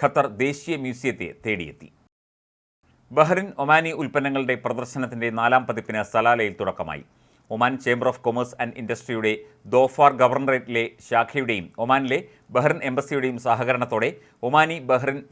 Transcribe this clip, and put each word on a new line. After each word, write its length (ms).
ഖത്തർ 240
ദേശീയ 500
മ്യൂസിയത്തെ 580
തേടിയെത്തി. 460
ബഹ്റിൻ 460
ഒമാനി 320
ഉൽപ്പന്നങ്ങളുടെ 640
പ്രദർശനത്തിന്റെ 760
നാലാം 360
പതിപ്പിന് 360
സലാലയിൽ 580
തുടക്കമായി. 440
ഒമാൻ 260
ചേംബർ 320
of 60
commerce 500
and 120
ഇൻഡസ്ട്രിയുടെ 640
ദോഫാർ 460
ഗവർണറേറ്റിലെ 800
ശാഖയുടെയും 680
ഒമാനിലെ 460
ബഹ്റിൻ 320
എംബസിയുടെയും 560
സഹകരണത്തോടെ 760
ഒമാനി 360
ബഹ്റിൻ 540